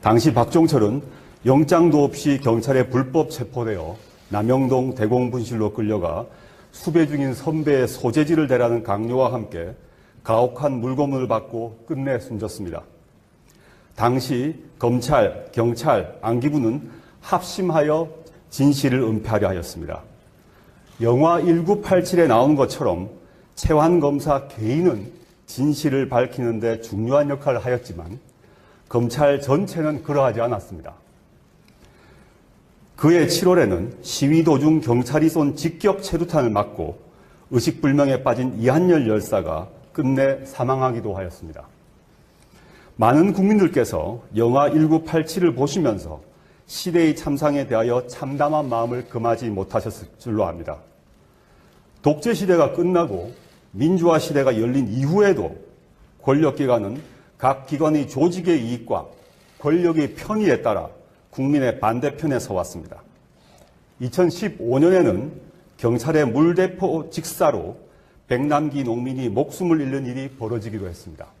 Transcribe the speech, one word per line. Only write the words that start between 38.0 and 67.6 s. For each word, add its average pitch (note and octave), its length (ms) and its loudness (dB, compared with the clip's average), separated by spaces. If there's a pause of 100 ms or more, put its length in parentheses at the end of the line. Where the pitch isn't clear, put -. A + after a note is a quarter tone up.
빠진 B2+ 360 -2
이한열 C#3+ 500 4
열사가 F#2+ 640 -2 (240)
끝내 C3+ 500 0
사망하기도 B2 720 -4
하였습니다. E2 520 -14 (1300)
많은 D3 360 4
국민들께서 C#3 880 2 (160)
영화 B2 320 4
일구팔칠을 D#3+ 840 2
보시면서 A#2 680 -2 (440)
시대의 E3 520 0
참상에 C#3+ 500 -2
대하여 A#2+ 400 0
참담한 C#3+ 640 -2
마음을 A#2+ 380 -4
금하지 A#2 420 -2
못하셨을 G2+ 580 -6 (100)
줄로 G#2+ 280 -2
압니다. E2 320 -10 (1200)
독재 D3+ 320 0
시대가 F3 400 2
끝나고 E3+ 600 -2 (400)
민주화 E3 460 2
시대가 C3+ 400 0
열린 B2 300 0
이후에도 C#3 640 0 (680)
권력기관은 C3+ 800 0 (340)
각 C3+ 300 -2
기관의 D3+ 420 0
조직의 E3 560 0
이익과 A#2 420 -6 (520)
권력의 D#3+ 560 0
편의에 G3+ 480 0
따라 F#2 260 -2 (420)
국민의 C3+ 480 0
반대편에 B2+ 600 -2
서왔습니다. F2 640 -8 (960)
이천십오 D3+ 800 -2
년에는 D3+ 540 2 (440)
경찰의 B2 520 0
물대포 E3+ 800 0
직사로 A#2 680 -2 (520)